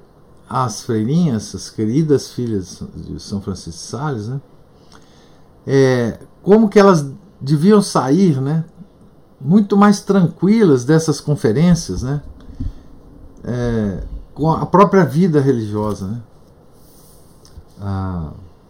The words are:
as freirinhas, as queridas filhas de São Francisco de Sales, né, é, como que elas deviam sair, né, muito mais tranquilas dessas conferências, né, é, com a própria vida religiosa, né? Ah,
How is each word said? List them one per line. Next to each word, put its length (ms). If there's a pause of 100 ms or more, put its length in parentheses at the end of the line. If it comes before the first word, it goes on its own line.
(540)
as 300
freirinhas, 720
as 120
queridas 640
filhas 540 (120)
de 240
São 220
Francisco 300
de 160
Sales, 400
né, 120 (1300)
é, 540 (240)
como 260
que 80
elas 340 (300)
deviam 400
sair, 580
né, 240 (760)
muito 340
mais 260
tranquilas 840
dessas 340
conferências, 840
né, 180 (1200)
é, 600 (320)
com 160
a 120
própria 400
vida 380
religiosa, 680
né? 140 (1600)
Ah, 500 (380)